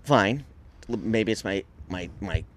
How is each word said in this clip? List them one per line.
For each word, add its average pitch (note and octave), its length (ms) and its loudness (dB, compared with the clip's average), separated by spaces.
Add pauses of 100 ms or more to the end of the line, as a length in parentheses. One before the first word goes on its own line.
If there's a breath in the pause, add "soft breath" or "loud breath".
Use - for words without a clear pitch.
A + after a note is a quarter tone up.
Fine. B2+ 400 4 (460)
L-, A#2 120 -2
maybe A2 300 0
it's G#2+ 120 -2
my, G2 200 -2 (260)
my, F2+ 200 -6 (120)
my, E2 220 -4 (140)